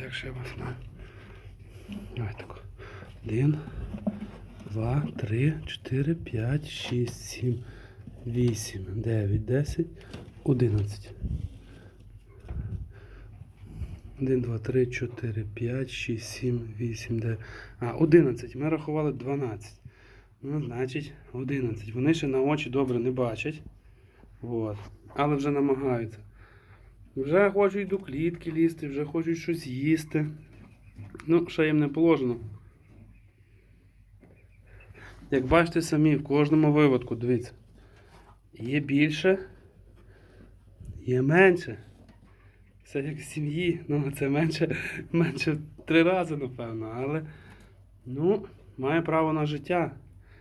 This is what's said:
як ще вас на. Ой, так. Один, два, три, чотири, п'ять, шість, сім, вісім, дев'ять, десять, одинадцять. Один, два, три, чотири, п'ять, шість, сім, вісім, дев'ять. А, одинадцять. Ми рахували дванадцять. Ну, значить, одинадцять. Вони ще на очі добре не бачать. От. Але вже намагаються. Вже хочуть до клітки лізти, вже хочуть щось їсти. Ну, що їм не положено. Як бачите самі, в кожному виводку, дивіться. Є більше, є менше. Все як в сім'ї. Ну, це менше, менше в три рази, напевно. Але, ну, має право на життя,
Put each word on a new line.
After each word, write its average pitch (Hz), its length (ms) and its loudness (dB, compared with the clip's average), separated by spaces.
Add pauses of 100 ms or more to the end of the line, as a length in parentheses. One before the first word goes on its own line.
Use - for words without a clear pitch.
як 127 100 -10
ще 131 180 -8
вас 127 280 -10
на. 127 180 -8 (1400)
Ой, 107 220 -4
так. - 260 -14 (600)
Один, 131 340 2 (1120)
два, 117 320 0 (160)
три, 131 480 2
чотири, 139 480 -2
п'ять, 135 540 -2
шість, - 520 -4
сім, - 440 -4 (640)
вісім, 117 600 0
дев'ять, 107 560 0
десять, 147 420 0 (580)
одинадцять. 113 680 2 (3000)
Один, 131 200 2
два, 117 180 -2
три, 127 280 2
чотири, 117 580 -4 (100)
п'ять, 127 360 -4
шість, - 380 -6
сім, 117 500 -4
вісім, 113 400 -4
дев'ять. 113 220 -2 (380)
А, - 120 -4
одинадцять. 143 680 4
Ми 147 120 -2
рахували 151 440 0
дванадцять. 123 640 -6 (680)
Ну, 143 180 -2
значить, 131 500 -6 (200)
одинадцять. 120 640 -4
Вони 135 200 4
ще 156 120 0
на 131 140 2
очі 147 300 2
добре 127 280 2
не 120 120 0
бачать. 127 520 -2 (760)
От. 113 360 -4 (400)
Але 147 200 2
вже 139 140 0
намагаються. 131 680 0 (1000)
Вже 165 340 4
хочуть 196 380 2
до 196 100 0
клітки 165 540 -4
лізти, 160 360 2
вже 139 160 -4
хочуть 165 340 -2
щось 165 280 -4
їсти. 151 600 0 (1000)
Ну, 170 220 4
що - 160 2
їм 156 140 4
не 147 100 4
положено. 139 480 4 (3000)
Як 131 160 2
бачите 165 360 6
самі, 151 340 4
в 147 80 -2
кожному 147 480 6
виводку, 135 440 4
дивіться. 120 360 0 (1000)
Є 131 280 -2
більше, 151 580 4 (1600)
є 127 220 2
менше. 160 560 6 (1040)
Все 143 180 -4
як 151 160 -6
в 151 40 -12
сім'ї. 165 640 -2
Ну, 147 220 2
це 143 180 -2
менше, 156 480 4 (360)
менше 165 400 2
в - 320 -6
три 165 180 8
рази, 175 340 4
напевно. 117 600 -6
Але, 147 300 -2 (800)
ну, 160 400 0 (320)
має 147 240 2
право 160 300 4
на 156 140 2
життя, 151 500 0 (440)